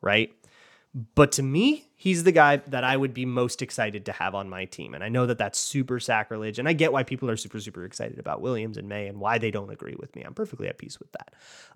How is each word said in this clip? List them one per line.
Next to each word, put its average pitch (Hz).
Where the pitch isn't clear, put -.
right? 110
But 143
to 139
me, 196
he's 180
the 180
guy 147
that 131
I 131
would 135
be 123
most 123
excited 104
to 101
have 95
on 98
my 92
team. -
And 73
I 104
know 123
that 120
that's 104
super 127
sacrilege. 110
And 127
I 170
get 156
why 135
people 127
are 110
super, 107
super 98
excited -
about -
Williams 110
and 101
May 104
and 101
why 110
they 110
don't 101
agree -
with -
me. -
I'm -
perfectly -
at -
peace -
with -
that. -